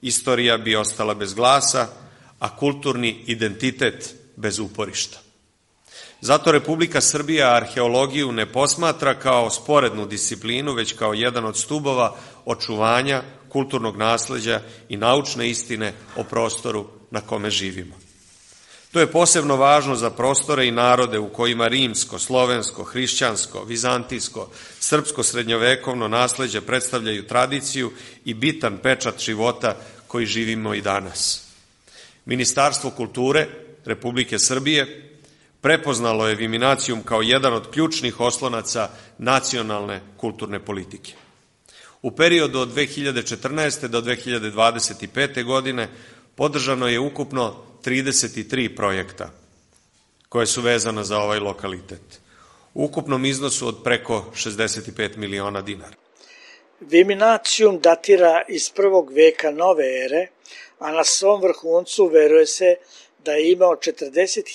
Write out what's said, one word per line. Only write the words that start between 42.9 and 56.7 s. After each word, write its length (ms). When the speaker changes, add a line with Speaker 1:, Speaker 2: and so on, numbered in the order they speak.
Speaker 1:
četrnaeste 640
do 140
dve 140
hiljade 340
dvadeset 540
i 40
pete 360
godine 460
podržano 520
je 120
ukupno 640
trideset 560
i 120
tri 260
projekta 560
koje 160
su 160
vezana 420
za 160
ovaj 200
lokalitet, 840
u 120
ukupnom 400
iznosu 420
od 160
preko 420
šezdeset 520
i 80
pet 220
miliona 440
dinara. 340